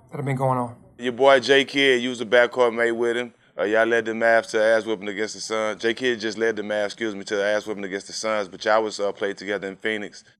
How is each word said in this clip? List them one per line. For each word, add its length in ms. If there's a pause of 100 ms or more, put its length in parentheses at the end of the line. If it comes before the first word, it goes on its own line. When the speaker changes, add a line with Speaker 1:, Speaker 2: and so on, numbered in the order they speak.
(100)
Speaker 1:
that 60
have 100
been 100
going 220
on. 180 (220)
Speaker 2:
Your 140
boy 280
J 240
Kidd, 380
you 80
was 100
a 60
backcourt 480
mate 180
with 240
him. 160 (260)
Uh, 60
y'all 220
led 200
the 60
Mavs 380
to 120
ass 220
whooping 240
against 260
the 60
Suns. 400
J 140
Kidd 260
just 160
led 200
the 60
Mavs, 240
excuse 280
me, 100
to 120
the 80
ass 220
whooping 180
against 240
the 40
Suns, 360
but 160
y'all 180
was, 180
uh, 120
played 260
together 300
in 80
Phoenix. 480 (160)